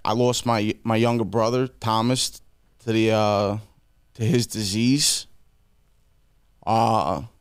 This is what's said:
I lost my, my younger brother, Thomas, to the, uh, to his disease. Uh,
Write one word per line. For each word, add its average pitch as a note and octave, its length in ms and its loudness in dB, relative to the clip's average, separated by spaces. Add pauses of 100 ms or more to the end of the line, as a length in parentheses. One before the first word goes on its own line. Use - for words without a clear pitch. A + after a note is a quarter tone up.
I - 80 0
lost A#2+ 320 0
my, G#2+ 380 0
my A2+ 140 0
younger A#2 280 2
brother, A#2 440 0
Thomas, A#2 720 -2 (380)
to A#2 120 -4
the, A2 200 2
uh, G#2 460 0 (560)
to A2+ 100 -6
his A2+ 240 0
disease. A2 800 -2 (1400)
Uh, G#2+ 560 2 (180)